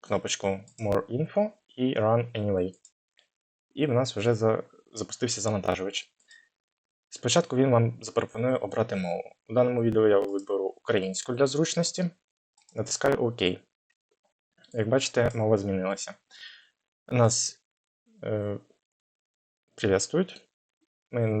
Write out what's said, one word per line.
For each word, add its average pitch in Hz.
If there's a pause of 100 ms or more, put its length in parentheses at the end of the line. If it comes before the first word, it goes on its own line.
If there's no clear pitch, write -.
кнопочку - (320)
More 101
Info 165 (260)
і 127
Run 117
Anyway. 98 (1040)
І 151
в 139
нас 123
вже 113
за-, 110 (300)
запустився 110
завантажувач. 95 (960)
Спочатку -
він 135
вам 117
запропонує 120
обрати 107
мову. 90 (260)
У 110
даному 123
відео 110
я 104
виберу 98
українську 95
для 131
зручності. 165 (640)
Натискаю 127
«ОК». 117 (1300)
Як 110
бачите, 120
мова 110
змінилася. 98 (920)
Нас, - (640)
е, 104 (1160)
привітствують. 113 (640)
Ми 120 (140)